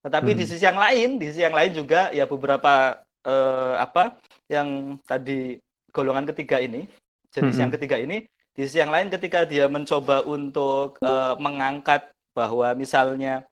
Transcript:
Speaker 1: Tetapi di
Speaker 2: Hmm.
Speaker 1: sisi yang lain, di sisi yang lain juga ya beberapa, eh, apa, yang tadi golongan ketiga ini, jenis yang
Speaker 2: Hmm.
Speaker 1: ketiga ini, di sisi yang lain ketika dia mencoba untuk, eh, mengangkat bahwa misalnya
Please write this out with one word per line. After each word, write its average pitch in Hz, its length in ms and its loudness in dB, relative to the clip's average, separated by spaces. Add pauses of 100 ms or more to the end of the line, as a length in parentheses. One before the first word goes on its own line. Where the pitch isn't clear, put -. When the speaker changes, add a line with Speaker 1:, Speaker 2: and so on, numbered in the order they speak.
Speaker 1:
Tetapi 151 320 0
di 185 100 0
Speaker 2:
Hmm. 160 80 -4
Speaker 1:
sisi 170 140 -4
yang 190 160 4
lain, 240 400 2
di 151 80 -6
sisi 160 160 0
yang 160 100 2
lain 165 220 4
juga 156 340 2
ya 139 140 0
beberapa, 135 760 2 (240)
eh, 131 540 0
apa, 175 400 0 (320)
yang 139 560 -4
tadi 131 560 -6 (320)
golongan 135 400 -2
ketiga 143 260 -2
ini, 127 300 -6 (400)
jenis 131 320 0
yang 127 80 0
Speaker 2:
Hmm. 151 80 -4
Speaker 1:
ketiga 143 240 -2
ini, 190 240 -6 (320)
di 139 100 -4
sisi 151 160 0
yang 151 80 0
lain 175 160 0
ketika 175 400 -2
dia 143 240 2
mencoba 143 560 0
untuk, 139 720 -4
eh, 131 400 0
mengangkat 143 720 0 (240)
bahwa 120 400 0
misalnya 131 760 0